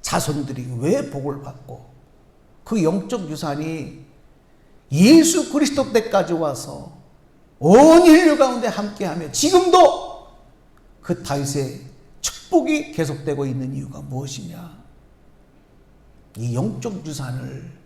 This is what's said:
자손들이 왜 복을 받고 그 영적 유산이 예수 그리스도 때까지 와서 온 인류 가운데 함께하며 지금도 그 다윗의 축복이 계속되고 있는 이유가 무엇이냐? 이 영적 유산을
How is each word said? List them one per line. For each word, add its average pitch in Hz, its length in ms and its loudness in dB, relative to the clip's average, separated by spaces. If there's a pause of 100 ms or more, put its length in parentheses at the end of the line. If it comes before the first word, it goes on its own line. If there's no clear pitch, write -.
자손들이 135 800 -6
왜 196 300 -2
복을 139 320 -10
받고 - 440 -20 (760)
그 220 180 -2
영적 185 480 -4
유산이 151 760 -10 (880)
예수 302 580 6
그리스도 277 420 -2
때까지 196 420 0
와서 143 640 -8 (600)
온 294 460 8
인류 320 320 8
가운데 247 320 0
함께하며 190 640 -6
지금도 359 960 2 (720)
그 - 220 -6
다윗의 139 580 -6 (400)
축복이 - 720 -4
계속되고 143 540 -6
있는 131 280 -8
이유가 139 280 -12
무엇이냐? 139 800 -14 (1500)
이 120 180 -8
영적 190 520 -8
유산을 131 680 -12 (140)